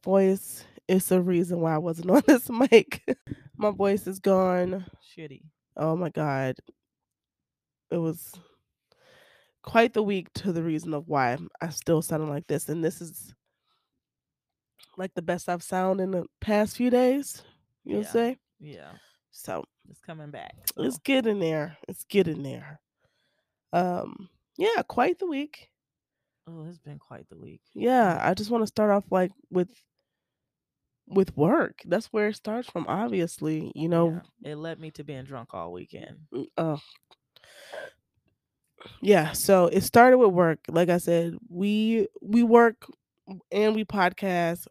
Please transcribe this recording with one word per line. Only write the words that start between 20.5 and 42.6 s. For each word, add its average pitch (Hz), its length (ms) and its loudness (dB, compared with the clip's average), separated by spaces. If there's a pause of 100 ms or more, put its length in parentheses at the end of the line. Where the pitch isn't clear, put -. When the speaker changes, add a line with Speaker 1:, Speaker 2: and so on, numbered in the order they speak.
Speaker 1:
it's - 180 -4
Speaker 2:
so. - 80 -20
Speaker 1:
getting 226 360 -2
there. 160 380 -4 (100)
It's - 180 -14
getting 165 380 -2
there. 139 360 -14 (960)
Um, 180 560 -4 (280)
yeah, 403 300 0
quite 330 320 0
the 381 80 -6
week. 294 420 -10 (760)
Speaker 2:
Oh, 165 200 -16
it's 170 120 -20
been 147 200 -20
quite - 300 -20
the - 80 -20
week. - 240 -20 (120)
Speaker 1:
Yeah, 233 460 2
Speaker 2:
Mm. - 60 -2
Speaker 1:
I 170 80 2
just 208 180 -6
wanna 226 160 0
start 214 240 0
off, 202 200 0
like, 185 200 0 (180)
with, 180 200 -2 (1400)
with 190 300 0
work. 196 480 2
That's 180 220 -2
where 208 220 -2
it 214 60 -6
starts 233 340 -8
from, - 180 -8
obviously, 165 880 -4
you 160 140 -4
know. 170 320 2 (200)
Speaker 2:
Yeah, 147 120 -12
it 147 40 -12
led 165 220 -12
me 156 120 -16
to 151 120 -18
being 139 220 -12
drunk 131 280 -16
all 87 180 -10
weekend. - 480 -16 (140)
Speaker 1:
Mm, 131 140 -10 (100)
ugh. 160 220 -4 (2250)
Yeah, 175 340 4
so 185 340 6
it 190 140 2
started 254 360 8
with 226 140 8
work. 170 360 2
Like 170 220 2
I 175 80 2
said, 170 400 0 (120)
we, 208 580 0 (140)
we 226 220 2
work 233 440 6 (640)